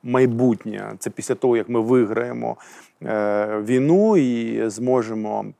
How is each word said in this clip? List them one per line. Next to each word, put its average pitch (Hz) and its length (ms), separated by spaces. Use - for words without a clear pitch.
майбутнє. 117 960
Це - 100
після 117 260
того, 120 220
як 110 120
ми 120 120
виграємо, 117 720
е, 107 640
війну 165 520
і 117 520
зможемо 110 760